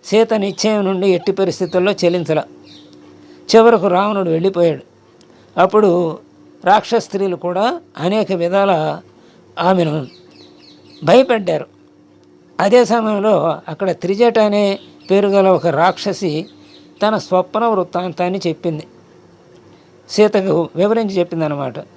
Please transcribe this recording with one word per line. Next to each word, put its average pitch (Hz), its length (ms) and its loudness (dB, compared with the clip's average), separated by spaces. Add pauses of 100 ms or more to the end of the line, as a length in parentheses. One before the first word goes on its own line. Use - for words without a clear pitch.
సీత 220 300 2
నిశ్చయం 208 500 -2
నుండి 190 240 0
ఎట్టి 180 240 0
పరిస్థితుల్లో 185 600 -2
చెల్లించలా. 170 520 0 (1120)
చివరకు 226 300 6
రావణుడు 190 440 0
వెళ్ళిపోయాడు. 170 520 0 (800)
అప్పుడు 180 580 2 (460)
రాక్షస 190 300 2
స్త్రీలు 196 420 -2
కూడా 196 440 -4 (180)
అనేక 196 340 -2
విధాల 175 680 -2 (580)
ఆమెను 165 480 0 (1000)
భయపెట్టారు. 190 600 2 (920)
అదే 220 240 4
సమయంలో 202 760 0 (100)
అక్కడ 180 220 -6
త్రిజట 202 480 0
అనే 208 400 0 (320)
పేరు 196 180 2
గల 196 200 4
ఒక 170 180 2
రాక్షసి 170 800 -2 (560)
తన 214 140 0
స్వప్న 185 500 -2
వృత్తాంతాన్ని 185 800 -4
చెప్పింది, 160 400 -6 (1200)
సీతకు 196 680 2
వివరించి 208 380 0
చెప్పిందనమాట. 151 640 -4 (180)